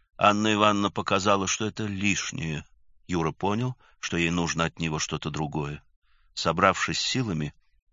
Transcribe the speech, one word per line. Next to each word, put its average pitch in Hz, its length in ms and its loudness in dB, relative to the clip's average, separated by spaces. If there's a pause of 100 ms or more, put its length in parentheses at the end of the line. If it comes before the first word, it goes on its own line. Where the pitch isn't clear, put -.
(180)
Анна 104 360 4
Ивановна 104 380 4
показала, 98 560 2
что - 180 -2
это 107 200 -6
лишнее. 95 800 -4 (420)
Юра 82 240 0
понял, 110 440 -2 (240)
что - 180 -4
ей 85 120 2
нужно 82 360 0
от - 140 -6
него 80 200 -2
что-то 80 300 -6
другое. 76 540 -6 (500)
Собравшись 87 640 2
силами, 87 540 -2 (400)